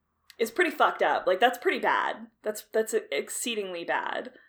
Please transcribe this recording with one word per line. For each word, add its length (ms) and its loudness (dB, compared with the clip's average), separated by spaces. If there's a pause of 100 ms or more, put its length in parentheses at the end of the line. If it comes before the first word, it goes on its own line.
(380)
is 140 0
pretty 180 2
fucked 320 2
up. 240 2
Like, 140 2
that's 180 4
pretty 220 0
bad. 480 0 (160)
That's, 280 -6
that's 220 0 (160)
exceedingly 720 -4
bad. 480 -4 (180)